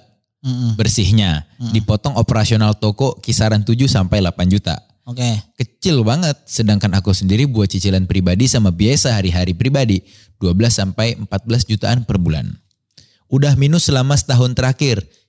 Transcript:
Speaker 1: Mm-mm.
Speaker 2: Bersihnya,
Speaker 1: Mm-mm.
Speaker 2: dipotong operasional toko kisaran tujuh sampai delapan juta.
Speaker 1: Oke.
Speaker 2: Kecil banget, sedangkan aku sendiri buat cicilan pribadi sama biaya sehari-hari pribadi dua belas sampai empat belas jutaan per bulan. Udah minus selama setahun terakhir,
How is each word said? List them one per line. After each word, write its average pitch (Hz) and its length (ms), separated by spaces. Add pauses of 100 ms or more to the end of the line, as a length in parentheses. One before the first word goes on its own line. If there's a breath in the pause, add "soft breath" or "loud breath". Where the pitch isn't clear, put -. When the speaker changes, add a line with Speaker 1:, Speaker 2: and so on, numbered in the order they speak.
(400)
Speaker 1:
Mm-mm. 123 360
Speaker 2:
Bersihnya, 101 680 (100)
Speaker 1:
Mm-mm. 117 180
Speaker 2:
dipotong 107 420
operasional 110 600
toko 107 440
kisaran 110 420
tujuh 117 260
sampai 101 340
delapan 90 260
juta. 95 300 (260)
Speaker 1:
Oke. 123 220 (320)
Speaker 2:
Kecil 131 440
banget, 143 440
sedangkan 104 500
aku 95 160
sendiri 95 340
buat 110 220
cicilan 95 380
pribadi 92 420
sama 110 240
biaya 104 300
sehari-hari 92 500
pribadi 113 480 (380 loud breath)
dua 90 160
belas 110 220
sampai 104 420
empat 101 260
belas 117 220
jutaan 110 400
per 101 160
bulan. 78 260 (800 soft breath)
Udah 139 300
minus 143 320
selama 135 260
setahun 123 380
terakhir, 127 500 (260 soft breath)